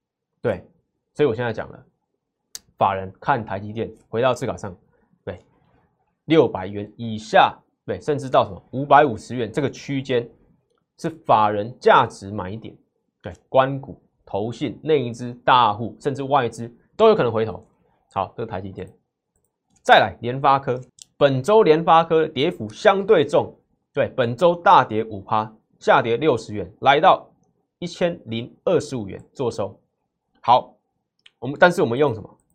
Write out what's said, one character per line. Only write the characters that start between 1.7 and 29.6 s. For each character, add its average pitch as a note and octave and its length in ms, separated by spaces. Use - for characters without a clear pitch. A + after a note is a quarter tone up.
了， - 160
法 G2 160
人 F#2+ 180
看 C3 220
台 G2+ 180
积 G2+ 120
电， G#2+ 180
回 A2 120
到 B2+ 140
字 C#3 100
卡 G2 120
上， F#2 200
对， F2+ 140
六 D3 240
百 F#2+ 180
元 G2+ 300
以 A#2 200
下， A#2+ 400
对， F#2+ 140
甚 D3 180
至 C3+ 100
到 C3 160
什 G2 60
么？ A2 120
五 B2 120
百 C#3+ 200
五 A#2 120
十 A2+ 200
元 A2+ 140
这 D#3 120
个 C3 80
区 - 320
间， B2 260
是 E3+ 100
法 A2+ 400
人 G#2+ 300
价 E3+ 280
值 G2 240
买 G2 260
点， G#2+ 200
对， F#2 100
官 C3+ 320
股、 F#2+ 220
投 G#2+ 260
信、 C3 300
内 C3+ 300
资、 B2 200
大 B2 280
户， G#2 280
甚 C#3+ 140
至 C3+ 100
外 C3 240
资 A#2 220
都 A3 120
有 G#3+ 60
可 E3+ 80
能 A#2 100
回 A2 140
头。 F2+ 180
好， F#2+ 240
这 A#2+ 80
个 - 60
台 F#2 100
积 G2 120
电。 F#2 140
再 G#3+ 180
来， G#2+ 200
联 B2 180
发 C#3 200
科， B2+ 200
本 C3+ 260
周 G#3+ 200
联 D#3+ 200
发 E3 220
科 D#3+ 240
跌 C#3+ 220
幅 G#2+ 180
相 G3 380
对 G#3+ 180
重， C3 320
对， B2+ 200
本 B2 220
周 F3 180
大 F3 300
跌 A2 200
五 G2+ 180
趴， A2 280
下 E3 240
跌 A#2 160
六 D3 180
十 - 160
元， G2 180
来 C#3 200
到 E3+ 260
一 F3 80
千 E3+ 400
零 A2+ 280
二 F3 140
十 C3 180
五 G#2 120
元 F#2 100
做 - 180
收。 G#2 300